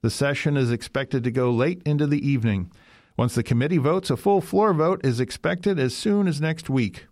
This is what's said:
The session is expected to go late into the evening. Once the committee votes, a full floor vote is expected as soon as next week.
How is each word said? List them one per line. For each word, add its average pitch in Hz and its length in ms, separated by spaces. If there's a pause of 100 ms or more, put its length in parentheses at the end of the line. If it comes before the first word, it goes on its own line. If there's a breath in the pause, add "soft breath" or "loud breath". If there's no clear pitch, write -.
The 113 80
session 143 460
is 123 140
expected 131 520
to 123 80
go 123 180
late 139 340
into 151 220
the 143 200
evening. 110 460 (460 soft breath)
Once 120 160
the 120 80
committee 135 380
votes, 156 320
a 127 40
full 196 260
floor 202 300
vote 170 320
is 123 160
expected 175 600
as 127 160
soon 202 320
as 147 120
next 156 300
week. 123 420